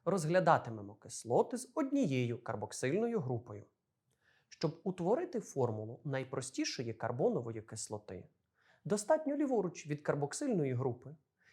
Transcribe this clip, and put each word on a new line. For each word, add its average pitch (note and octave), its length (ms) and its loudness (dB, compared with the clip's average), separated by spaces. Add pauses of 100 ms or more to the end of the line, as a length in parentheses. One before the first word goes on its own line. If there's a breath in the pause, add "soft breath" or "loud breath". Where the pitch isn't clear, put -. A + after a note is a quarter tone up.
розглядатимемо D3+ 920 4
кислоти - 600 2
з - 180 -10
однією D#3 680 2
карбоксильною D3+ 760 -2
групою. A#2 460 -4 (840)
Щоб - 360 -2
утворити G#3 560 0
формулу A2+ 640 -2
найпростішої C3+ 920 -4
карбонової A#2+ 680 0
кислоти, G#2 640 -10 (600 soft breath)
достатньо C#4+ 500 2
ліворуч B3 520 0
від D3 140 -4
карбоксильної D3 720 0
групи, C3 420 -2 (380 soft breath)